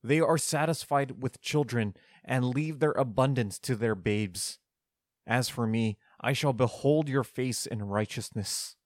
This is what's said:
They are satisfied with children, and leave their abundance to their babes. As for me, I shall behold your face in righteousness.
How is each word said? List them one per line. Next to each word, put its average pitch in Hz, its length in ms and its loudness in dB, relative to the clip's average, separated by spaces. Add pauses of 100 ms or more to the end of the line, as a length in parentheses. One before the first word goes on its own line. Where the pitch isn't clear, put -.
They 147 200 2
are 160 160 4
satisfied 143 840 0
with - 200 -4
children, 120 540 0 (280)
and 127 220 0
leave 147 340 -2
their 151 120 4
abundance 127 680 0
to 127 160 -2
their 110 200 0
babes. 101 600 -2 (720)
As 120 220 0
for 117 180 -2
me, 110 300 0 (220)
I 135 140 0
shall 139 200 2
behold 143 540 2
your 135 160 2
face 127 420 -4
in 107 180 -6
righteousness. - 920 -4 (100)